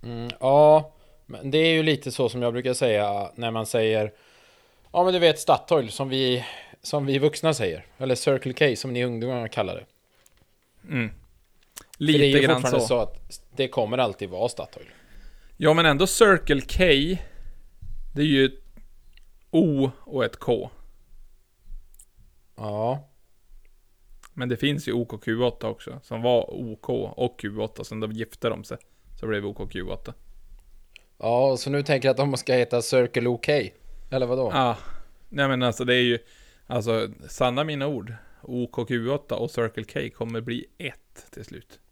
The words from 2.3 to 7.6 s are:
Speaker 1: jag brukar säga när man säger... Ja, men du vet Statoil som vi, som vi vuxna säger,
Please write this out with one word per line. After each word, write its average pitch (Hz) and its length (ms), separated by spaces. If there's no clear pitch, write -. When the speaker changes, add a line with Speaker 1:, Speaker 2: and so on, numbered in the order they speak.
Speaker 1:
jag 120 100
brukar 123 220
säga 104 600
när 117 160
man 110 160
säger... 110 460
Ja, 175 120
men 185 80
du 180 60
vet 165 200
Statoil 139 520
som 135 180
vi, 127 360
som 143 240
vi 135 120
vuxna 151 360
säger, 92 320